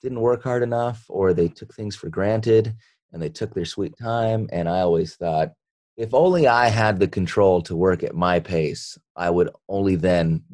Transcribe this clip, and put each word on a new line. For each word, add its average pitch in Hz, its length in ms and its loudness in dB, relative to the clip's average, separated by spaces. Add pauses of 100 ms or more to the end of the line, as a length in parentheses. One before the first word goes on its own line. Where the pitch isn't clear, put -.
didn't 127 180 -6
work 120 220 0
hard 123 200 -2
enough, 120 460 -4
or 95 240 0
they 85 140 2
took - 280 -10
things 104 200 -10
for - 140 -12
granted 110 640 2 (380)
and 85 100 -10
they 78 60 -4
took - 260 -10
their 85 120 -4
sweet - 320 -6
time. 113 520 -2
And 85 180 -4
I 90 120 0
always 85 340 0
thought, 80 380 -2 (440)
if 113 180 -6
only 165 340 4
I 120 200 4
had 107 300 2
the 98 80 2
control 92 560 2
to 82 140 -8
work 90 260 2
at - 120 -6
my 87 260 2
pace, 82 580 -4 (160)
I 87 160 -4
would 87 200 2 (180)
only 98 280 0
then 82 460 0 (120)